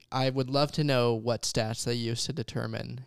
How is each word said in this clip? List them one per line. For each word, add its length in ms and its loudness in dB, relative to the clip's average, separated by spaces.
I 180 2
would 200 0
love 220 4
to 120 2
know 300 4
what 280 -2
stats 420 -2
they 100 0
used 320 -2
to 60 -4
determine 760 -6